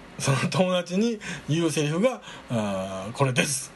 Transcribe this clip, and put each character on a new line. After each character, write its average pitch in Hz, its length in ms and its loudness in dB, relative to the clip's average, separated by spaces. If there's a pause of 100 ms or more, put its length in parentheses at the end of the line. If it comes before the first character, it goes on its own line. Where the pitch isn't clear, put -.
(200)
そ - 120 0
の 135 60 4 (120)
友 185 240 2
達 175 240 0
に 226 200 2 (300)
言 165 180 4
う 156 60 4
セ 151 120 0
リ 147 40 2
フ 160 140 0
が、 247 180 2 (300)
あ 95 580 -2
ー、 113 60 -8
こ - 100 2
れ 131 80 2
で 165 140 2
す。 - 300 -6